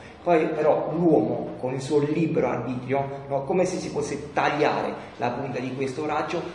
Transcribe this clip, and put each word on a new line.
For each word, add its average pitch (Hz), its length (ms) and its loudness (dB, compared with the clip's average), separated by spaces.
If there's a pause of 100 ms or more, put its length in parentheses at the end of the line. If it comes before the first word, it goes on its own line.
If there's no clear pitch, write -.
(240)
Poi 170 240 4
però 151 460 2
l'uomo 151 640 2
con 127 140 -4
il 139 80 -4
suo 151 180 2
libero 151 480 2
arbitrio, 127 800 -2
no, 139 160 -2
come 180 220 2
se - 100 -2
si 147 140 -6
fosse - 420 -4
tagliare 139 640 2 (240)
la 123 140 -2
punta 123 280 -6
di 127 160 -6
questo 135 300 -4
raggio, 160 360 -2 (140)